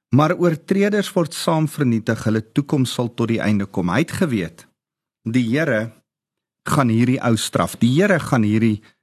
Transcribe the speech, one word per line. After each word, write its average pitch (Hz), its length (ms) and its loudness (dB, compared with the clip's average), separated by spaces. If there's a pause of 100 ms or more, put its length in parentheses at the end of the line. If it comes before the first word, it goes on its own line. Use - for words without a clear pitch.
(140)
Maar 156 240 4
oortreders 196 720 0
word 170 220 -2
saam 156 340 0
vernietig, 117 560 -2
hulle 107 280 -2
toekoms 143 400 -2
sal 120 220 -4
tot 117 140 -2
die 113 120 0
einde 101 260 0
kom." 87 220 -4
Hy 92 100 0
het 165 140 -2
geweet, 113 540 -4 (560)
die 117 260 -2
Here 117 440 -2 (760)
gaan 143 200 2
hierdie 120 340 2
ou 117 140 2
straf. - 420 -2
Die 127 220 2
Here 196 200 2
gaan 123 220 0
hierdie 107 400 2 (200)